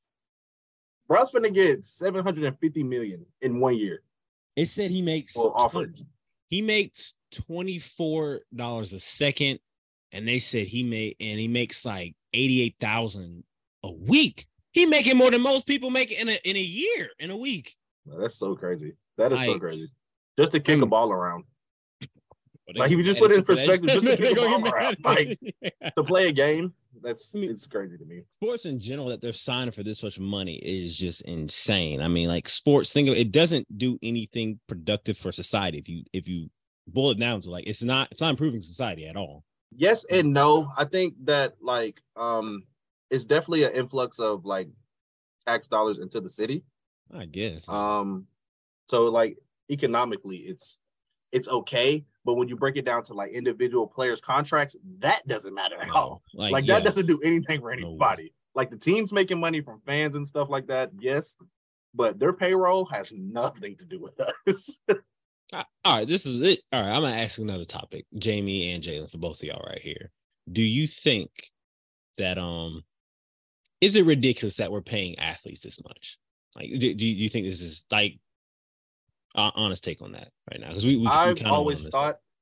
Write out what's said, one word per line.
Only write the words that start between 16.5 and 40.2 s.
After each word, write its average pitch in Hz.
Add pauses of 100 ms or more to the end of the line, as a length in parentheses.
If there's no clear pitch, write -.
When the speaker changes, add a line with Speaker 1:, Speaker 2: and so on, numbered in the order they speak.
Speaker 2:
a 196
year, 240 (100)
in 196
a 196
week. 233 (300)
Speaker 1:
Man, 82
that's 113
so 98
crazy. 80 (240)
That 120
is 127
so 117
Speaker 2:
Like, 92
Speaker 1:
crazy. 80 (480)
Just 151
to 160
kick 151
a -
Speaker 2:
mm. 113
Speaker 1:
ball 110
around. 90 (580)
Speaker 2:
Well, -
they 107
Speaker 1:
Like, 131
Speaker 2:
get 165
Speaker 1:
if 175
you 196
just 196
Speaker 2:
mad 220
Speaker 1:
put -
it 208
Speaker 2:
at 202
Speaker 1:
in -
Speaker 2:
you 196
for 190
that. 135
Speaker 1:
perspective, 185
just 247
to 170
Speaker 2:
<laughs> -
They 254
Speaker 1:
kick 247
a -
Speaker 2:
gonna 233
Speaker 1:
ball 233
Speaker 2:
get -
mad 226
Speaker 1:
around, 233
Speaker 2:
at -
Speaker 1:
like, - (120)
Speaker 2:
you. 220
<laughs> - (100)
Yeah. 160
Speaker 1:
to 156
play 185
a 160
game, 151 (280)
that's, 117
Speaker 2:
I 208
mean, 190
Speaker 1:
it's 107
crazy 95
to 78
me. 85
Speaker 2:
sports 226
in 139
general 127
that 117
they're 120
signing 123
for 107
this 104
much 104
money 95
is 85
just 87
insane. 80
I 80
mean, 85
like, 85
sports, -
think 147
of 127
it, 110
doesn't 160 (120)
do 123
anything 113
productive 98
for 92
society. 90
If -
you, 82 (100)
if 92
you 85 (360)
boil 131
it 98
down 117
to, 87
like, 87
it's 107
not, 131
it's -
not 160
improving 127
society 85
at 80
all. 76 (300)
Speaker 1:
Yes 190
and 175